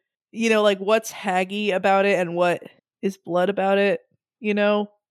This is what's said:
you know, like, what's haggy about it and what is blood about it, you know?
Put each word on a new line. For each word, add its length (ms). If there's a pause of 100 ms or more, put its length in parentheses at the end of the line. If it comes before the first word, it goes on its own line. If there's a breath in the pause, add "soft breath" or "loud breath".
(300)
you 200
know, 120
like, 160
what's 320
haggy 640
about 300
it 160
and 160
what 260 (400)
is 140
blood 320
about 300
it, 240 (380)
you 140
know? 360 (200)